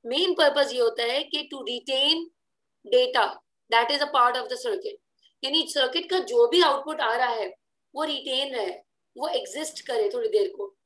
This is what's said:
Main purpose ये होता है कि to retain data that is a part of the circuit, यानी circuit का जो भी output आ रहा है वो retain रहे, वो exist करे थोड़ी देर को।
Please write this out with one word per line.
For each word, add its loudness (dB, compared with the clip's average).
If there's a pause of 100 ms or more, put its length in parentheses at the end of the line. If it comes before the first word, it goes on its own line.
Main 0
purpose 2
ये 0
होता 2
है -2
कि -6
to -12
retain -2 (680)
data 2 (360)
that 4
is 0
a -2
part 4
of -4
the -8
circuit, -6 (480)
यानी 0
circuit -2
का 0
जो 4
भी 4
output 2
आ 0
रहा 0
है -4 (400)
वो -4
retain -4
रहे, -4 (420)
वो -4
exist -6
करे 0
थोड़ी -2
देर 2
को। -10 (100)